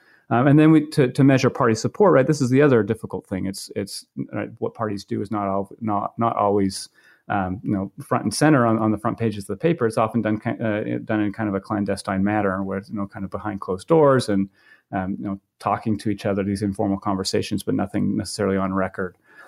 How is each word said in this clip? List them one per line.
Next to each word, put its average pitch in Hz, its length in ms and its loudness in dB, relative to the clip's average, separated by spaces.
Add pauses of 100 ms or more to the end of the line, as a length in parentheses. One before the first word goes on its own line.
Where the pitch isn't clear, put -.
(300)
Um, 120 180 4
and 143 100 8
then 156 140 8
we, 151 200 4
to, 127 200 2
to 139 140 2
measure 131 240 6
party 113 260 2
support, 165 380 2
right? 131 120 6
This 143 160 0
is 123 80 2
the 131 120 4
other 127 220 6
difficult 98 440 -4
thing. 95 200 -4
It's, - 280 -10
it's, - 300 -8 (260)
right, 107 180 -6 (100)
what - 160 -4
parties 107 280 -6
do 110 180 -6
is 104 80 -8
not 104 180 -2
al-, 98 220 -2 (120)
not, 104 360 -2
not 117 200 2
always, 101 500 0 (400)
um, 92 360 -2
you - 100 -4
know, 98 180 -4 (100)
front 127 220 -4
and 107 100 -2
center 147 320 4
on, 113 140 2
on 110 120 2
the 107 60 0
front 113 220 -6
pages 104 240 -2
of - 40 -14
the 98 100 -8
paper. 160 280 0
It's 110 120 -2
often 113 240 0
done 107 180 -2
ki-, 117 120 -4
uh, 117 520 -4
done 110 160 -2
in 104 140 -2
kind 107 160 -4
of 98 60 -2
a 98 40 -2
clandestine 98 640 -2
manner, 101 400 0
where 98 140 -6
it's, 98 120 -10
you 113 60 -10
know, 101 100 -6
kind 98 200 -10
of 90 40 -14
behind 98 300 -8
closed - 300 -6
doors 139 400 4
and, 98 200 0 (440)
um, 95 260 -4
you - 60 -8
know, 98 140 -6 (200)
talking 104 380 -2
to 107 120 -4
each 101 160 -6
other, 101 200 0
these 98 160 -2
informal 98 360 -2
conversations, 101 640 -4
but 107 140 -4
nothing 101 400 -2
necessarily 101 400 -2
on 95 180 -2
record. 95 440 -4 (300)